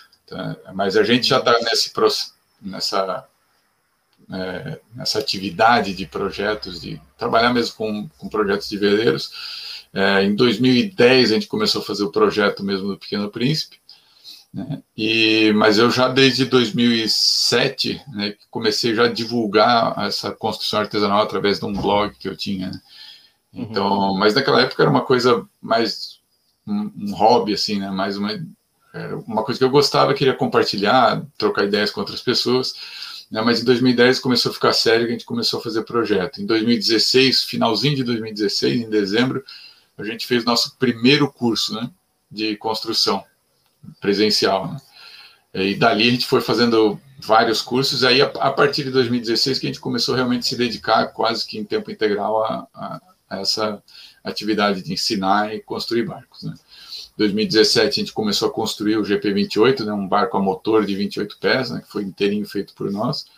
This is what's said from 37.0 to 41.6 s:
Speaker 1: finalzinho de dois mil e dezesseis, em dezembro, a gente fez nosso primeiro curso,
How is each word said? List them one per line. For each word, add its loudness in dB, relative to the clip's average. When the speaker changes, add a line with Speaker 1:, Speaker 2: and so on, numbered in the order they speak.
Speaker 1:
finalzinho 0
de -2
dois -2
mil -10
e -12
dezesseis, 0
em -8
dezembro, 0
a -12
gente -8
fez 0
nosso -2
primeiro 2
curso, -2